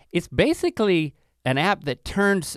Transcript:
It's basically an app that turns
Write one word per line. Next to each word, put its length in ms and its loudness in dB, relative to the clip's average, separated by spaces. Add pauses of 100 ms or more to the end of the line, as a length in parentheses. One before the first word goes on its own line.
(120)
It's 160 -4
basically 840 0 (300)
an 140 0
app 260 0
that 220 -6
turns 500 0